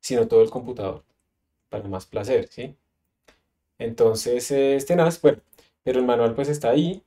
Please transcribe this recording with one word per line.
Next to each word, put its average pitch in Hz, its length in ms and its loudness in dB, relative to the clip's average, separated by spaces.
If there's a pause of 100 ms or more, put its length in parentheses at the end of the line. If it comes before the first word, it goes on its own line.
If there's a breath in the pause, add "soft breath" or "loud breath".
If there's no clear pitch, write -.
sino 117 280 0
todo 113 140 8
el 113 80 4
computador, 117 540 -8 (680)
para 101 180 -10
más 95 180 -10
placer, 110 420 -2
¿sí? - 260 -14 (1040)
Entonces, 117 720 0
eh, 139 260 2
es 139 100 -4
tenaz, 170 360 2
bueno, 151 180 -2 (420 soft breath)
pero 127 180 -2
el 123 60 0
manual, 117 280 2
pues, - 140 -4
está 147 220 -2
ahí. 170 360 0